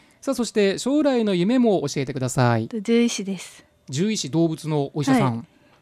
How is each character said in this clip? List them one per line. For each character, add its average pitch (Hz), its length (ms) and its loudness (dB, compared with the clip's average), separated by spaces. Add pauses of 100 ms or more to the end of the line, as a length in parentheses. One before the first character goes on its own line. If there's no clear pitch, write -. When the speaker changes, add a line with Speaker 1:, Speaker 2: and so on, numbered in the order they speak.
(220)
Speaker 1:
さ 269 100 -4
あ、 262 40 -2
そ 240 100 -2
し - 80 -10
て 196 260 2
将 294 240 0
来 254 220 2
の 202 100 0
夢 196 240 2
も 214 340 2
教 160 60 -4
え 135 60 -2
て 135 80 -6
く 127 80 -6
だ 127 80 0
さ 120 280 2
い。 113 120 -4
Speaker 2:
と、 233 80 -8
獣 233 260 2
医 240 60 2
師 214 160 -8
で 190 140 -8
す。 - 260 -20 (220)
Speaker 1:
獣 180 260 -2
医 - 20 -6
師、 147 160 -6
動 165 160 2
物 160 220 -6
の 143 240 0
お 156 80 -2
医 - 40 0
者 269 100 4
さ 214 120 4
ん。 117 120 -2
Speaker 2:
は 117 40 -12
い。 - 20 -20 (360)